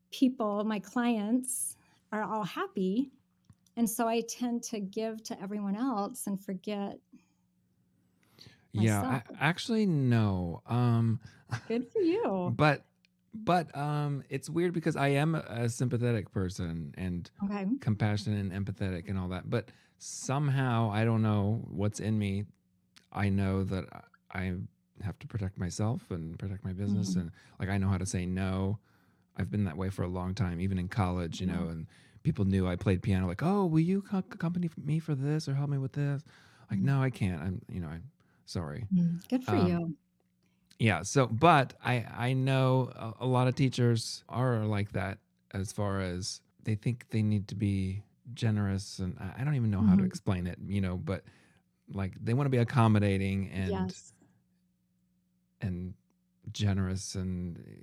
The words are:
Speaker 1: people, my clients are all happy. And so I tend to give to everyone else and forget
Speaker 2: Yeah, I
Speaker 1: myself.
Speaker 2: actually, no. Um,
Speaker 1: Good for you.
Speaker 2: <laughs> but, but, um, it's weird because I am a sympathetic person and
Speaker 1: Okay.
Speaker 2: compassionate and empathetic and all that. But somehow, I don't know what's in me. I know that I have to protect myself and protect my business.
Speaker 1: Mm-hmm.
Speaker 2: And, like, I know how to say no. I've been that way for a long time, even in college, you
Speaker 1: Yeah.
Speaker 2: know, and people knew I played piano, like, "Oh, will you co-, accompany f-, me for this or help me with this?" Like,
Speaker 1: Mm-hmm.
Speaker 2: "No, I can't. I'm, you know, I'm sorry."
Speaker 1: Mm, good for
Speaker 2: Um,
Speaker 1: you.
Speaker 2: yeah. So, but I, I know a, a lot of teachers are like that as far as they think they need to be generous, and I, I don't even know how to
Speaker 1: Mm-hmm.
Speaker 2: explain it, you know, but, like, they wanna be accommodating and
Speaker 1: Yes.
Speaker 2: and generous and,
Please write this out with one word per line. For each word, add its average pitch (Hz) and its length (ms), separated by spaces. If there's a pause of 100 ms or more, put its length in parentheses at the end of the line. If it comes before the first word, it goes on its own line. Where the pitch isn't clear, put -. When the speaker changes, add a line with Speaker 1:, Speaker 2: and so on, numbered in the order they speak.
(120)
Speaker 1:
people, 214 520
my 214 160
clients 240 1000 (340)
are 214 120
all 214 200
happy. 240 680 (680)
And 233 120
so 233 180
I 226 140
tend 233 440
to 220 160
give 220 440
to 208 160
everyone 202 340
else 220 520
and 196 160
forget 202 560 (1700)
Speaker 2:
Yeah, 107 340
I 123 160
Speaker 1:
myself. - 160
Speaker 2:
actually, 208 460
no. 110 800
Um, 117 540 (480)
Speaker 1:
Good 233 240
for 453 100
you. 240 560
Speaker 2:
<laughs> - 0
but, 147 280 (480)
but, 175 440
um, 147 520
it's 135 200
weird 170 240
because 160 220
I 139 140
am 151 260
a 117 340
sympathetic 120 640
person 85 640
and 87 320 (140)
Speaker 1:
Okay. 196 220 (140)
Speaker 2:
compassionate 104 600
and 98 120 (160)
empathetic 95 420
and 95 80
all 90 120
that. 92 200
But 117 200 (280)
somehow, 131 920
I 110 140
don't 113 160
know 107 480
what's 101 300
in 110 200
me. 101 260 (680)
I 98 180
know 95 360
that 92 200 (480)
I 92 220 (480)
have 87 160
to - 80
protect 98 320
myself 107 520
and 82 280
protect 98 260
my 95 80
business. 101 420
Speaker 1:
Mm-hmm. - 20
Speaker 2:
And, 85 140 (280)
like, 95 100
I 101 80
know 95 120
how 95 80
to 92 80
say 90 200
no. 95 540 (580)
I've 95 140
been 104 140
that 78 120
way 95 120
for 98 140
a 90 40
long 90 260
time, 87 280
even 95 180
in 90 80
college, 90 540
you 92 60
Speaker 1:
Yeah. - 0
Speaker 2:
know, 85 200
and 82 200 (360)
people 98 220
knew 95 220
I 90 80
played 92 280
piano, 95 240
like, 87 160
"Oh, 196 220
will 160 160
you 190 200
co-, 196 180
accompany 175 480
f-, - 100
me 147 220
for 156 160
this 147 340
or 139 60
help 143 140
me 143 80
with 131 160
this?" 143 300 (480)
Like, 190 100
Speaker 1:
Mm-hmm. - 40
Speaker 2:
"No, 139 160
I 131 80
can't. 92 320
I'm, 92 280
you 90 120
know, 80 80
I'm 82 220 (340)
sorry." 76 460
Speaker 1:
Mm, 170 380
good 254 160
for 208 120
Speaker 2:
Um, - 0
Speaker 1:
you. 170 380 (840)
Speaker 2:
yeah. 92 240
So, 123 240
but 143 460 (100)
I, 123 220 (120)
I 123 160
know 131 600
a, 113 300
a - 20
lot 127 200
of 123 80
teachers 120 720
are 120 360
like 101 280
that 95 260 (340)
as 98 200
far 98 280
as 92 400 (220)
they 107 120
think 120 340
they 110 140
need 107 260
to 95 60
be 98 480 (300)
generous, 101 640
and 92 200
I, 95 220
I - 40
don't 151 100
even 113 160
know 98 120
how 95 120
to 98 80
Speaker 1:
Mm-hmm. - 20
Speaker 2:
explain 90 420
it, 87 200
you 98 140
know, 92 160
but, 87 260 (640)
like, 95 240 (100)
they 113 100
wanna 139 160
be 127 100
accommodating 101 920
and 185 420
Speaker 1:
Yes. - 200 (1500)
Speaker 2:
and 90 320 (580)
generous 95 640
and, 90 480 (200)